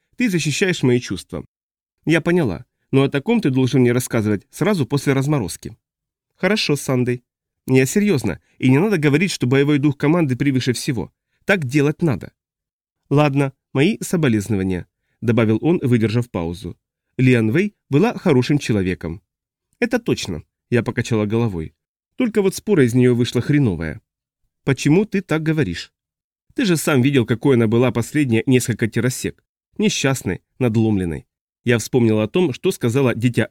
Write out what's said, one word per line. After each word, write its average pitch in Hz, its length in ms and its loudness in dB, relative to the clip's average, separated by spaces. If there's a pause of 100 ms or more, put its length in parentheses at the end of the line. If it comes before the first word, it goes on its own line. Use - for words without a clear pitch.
(160)
Ты 247 120 0
защищаешь 175 540 -2
мои 123 160 4
чувства". 90 460 -8 (600)
"Я 160 160 2
поняла. 160 440 -2 (260)
Но 135 120 4
о 139 60 2
таком 202 320 -2
ты 151 100 0
должен 127 320 2
мне 120 100 4
рассказывать 107 580 -2
сразу 170 360 0
после 143 260 -2
разморозки". 135 640 -4 (600)
"Хорошо, 185 400 0
Сандей. 123 480 -2 (420)
Я 131 200 4
серьёзно, 156 540 0 (180)
и 127 120 2
не 135 80 6
надо 202 200 2
говорить, 151 340 2
что - 140 -4
боевой 139 320 2
дух 139 180 0
команды 147 400 0
превыше 131 360 -2
всего. 113 400 -6 (320)
Так 190 200 -2
делать 143 380 0
надо". 127 300 -4 (800)
"Ладно, 143 420 2 (200)
мои 180 280 2
соболезнования", 104 840 -2 (340)
добавил 113 400 2
он, 165 220 0
выдержав 117 480 0
паузу. 87 480 -8 (380)
"Лиан 120 340 4
Вэй 190 240 -2 (160)
была 180 260 2
хорошим 147 420 2
человеком". 92 640 -4 (580)
"Это 240 180 0
точно", 98 460 -4 (260)
я 117 140 0
покачала 113 420 -2
головой. 101 480 -4 (400)
"Только 220 280 -2
вот 190 120 0
спора 180 300 2
из 117 100 0
неё 123 220 4
вышла 123 240 -2
хреновая". 101 600 0 (600)
"Почему 143 420 2
ты 196 160 -4
так 160 220 -4
говоришь?" 151 500 -4 (640)
"Ты 285 100 -2
же 180 120 2
сам 147 260 2
видел, 131 240 2
какой 123 300 2
она 117 100 2
была 117 240 2
последние 117 560 -2
несколько 123 400 0
террасек. 113 560 -4 (340)
Несчастной, 135 640 -2 (180)
надломленной". 107 640 0 (380)
Я 120 140 2
вспомнил 110 420 2
о 107 80 -2
том, 180 240 0
что - 180 -2
сказала 123 440 0
дитя 113 360 0